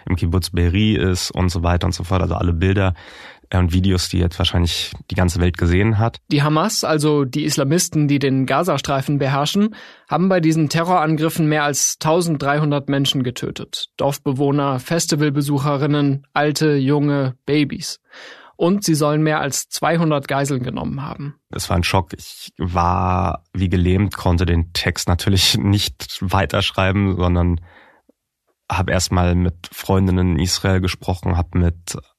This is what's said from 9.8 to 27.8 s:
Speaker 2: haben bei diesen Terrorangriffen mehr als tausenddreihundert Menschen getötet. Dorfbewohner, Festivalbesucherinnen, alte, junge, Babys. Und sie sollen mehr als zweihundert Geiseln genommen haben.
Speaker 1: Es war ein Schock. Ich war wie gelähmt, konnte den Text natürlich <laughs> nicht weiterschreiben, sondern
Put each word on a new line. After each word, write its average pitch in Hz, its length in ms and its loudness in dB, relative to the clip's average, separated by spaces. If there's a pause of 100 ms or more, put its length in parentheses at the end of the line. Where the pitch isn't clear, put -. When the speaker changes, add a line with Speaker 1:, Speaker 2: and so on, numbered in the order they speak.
Speaker 2:
haben 175 200 0
bei 185 120 2
diesen 160 280 2
Terrorangriffen 160 800 0
mehr 151 180 2
als - 340 -2
tausenddreihundert 147 880 0
Menschen 139 340 0
getötet. - 640 -8 (100)
Dorfbewohner, 139 840 0
Festivalbesucherinnen, 143 1500 0
alte, 151 440 2
junge, 139 600 0 (100)
Babys. - 540 -2 (560)
Und 190 280 0
sie 165 100 2
sollen 151 280 2
mehr 156 180 0
als - 280 -6
zweihundert 156 600 0
Geiseln 139 340 -2
genommen 135 400 -6
haben. 143 320 -10 (160)
Speaker 1:
Es - 180 -8
war 90 80 0
ein 87 60 2
Schock. - 340 0
Ich - 400 -18
war 90 840 0 (100)
wie 95 160 -2
gelähmt, 92 480 2
konnte 87 300 2
den 85 260 0
Text - 360 -2
natürlich 92 500 2
<laughs> - 0 -
nicht - 640 -2
weiterschreiben, 95 960 0
sondern 87 440 2 (1120)